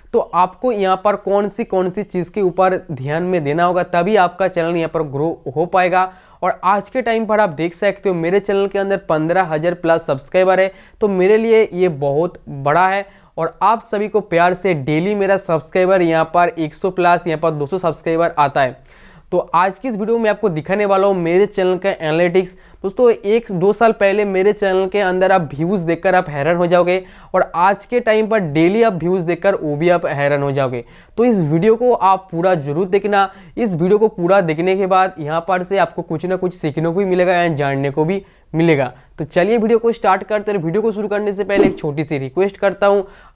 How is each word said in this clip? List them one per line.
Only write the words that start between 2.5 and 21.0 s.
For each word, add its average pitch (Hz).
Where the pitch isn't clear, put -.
ध्यान 143
में 180
देना 147
होगा, 175
तभी 175
आपका 190
चैनल 170
यहाँ 165
पर 165
ग्रो 147
हो 156
पाएगा। 185
और -
आज 196
के 262
टाइम 226
पर 214
आप 208
देख 160
सकते 196
हो, 180
मेरे 170
चैनल 196
के 196
अंदर 196
पन्द्रह 170
हज़ार 160
प्लस 165
सब्सक्राइबर 185
है, 190
तो 214
मेरे 196
लिए 220
ये 180
बहुत 147
बड़ा 147
है। 196
और 165
आप 214
सभी 214
को 214
प्यार 175
से 180
डेली 156
मेरा 196
सब्सक्राइबर 185
यहाँ 160
पर 175
एक 165
सौ -
प्लस, 175
यहाँ 160
पर 160
दो 147
सौ 190
सब्सक्राइबर 165
आता 143
है। 127
तो 185
आज 185
की -
इस 233
वीडियो 220
में 226
आपको 208
दिखाने 180
वाला 196